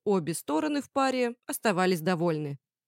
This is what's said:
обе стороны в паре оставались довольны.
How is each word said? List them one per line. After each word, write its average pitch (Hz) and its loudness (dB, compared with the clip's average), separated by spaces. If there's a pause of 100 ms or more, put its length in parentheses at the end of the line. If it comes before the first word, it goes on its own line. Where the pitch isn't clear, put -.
обе 180 0
стороны 294 -2
в - -12
паре 254 0 (100)
оставались 185 2
довольны. 156 0 (300)